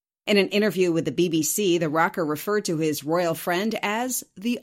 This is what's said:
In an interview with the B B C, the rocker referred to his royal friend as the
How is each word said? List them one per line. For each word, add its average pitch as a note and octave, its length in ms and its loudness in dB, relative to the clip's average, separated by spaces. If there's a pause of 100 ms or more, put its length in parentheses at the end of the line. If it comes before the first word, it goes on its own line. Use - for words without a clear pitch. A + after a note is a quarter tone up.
(280)
In G#3 80 4
an F#3+ 140 4
interview F#3 420 2
with E3 140 0
the D#3 60 -2
B F3 180 2
B D#3+ 120 0
C, F3 360 2
the D#3+ 120 -2
rocker E3 360 0
referred G3+ 400 -2
to E3 140 -2
his D3+ 260 -2
royal E3 300 0
friend F#3+ 460 -2
as A#3 440 -4 (100)
the A3+ 260 -4